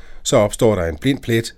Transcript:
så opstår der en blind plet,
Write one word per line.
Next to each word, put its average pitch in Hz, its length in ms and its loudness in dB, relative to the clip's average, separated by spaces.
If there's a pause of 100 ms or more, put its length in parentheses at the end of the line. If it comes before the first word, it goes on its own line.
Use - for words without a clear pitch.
(220)
så - 140 0
opstår 107 380 4
der 87 120 -2
en 78 120 -6
blind 135 200 0
plet, 117 400 -2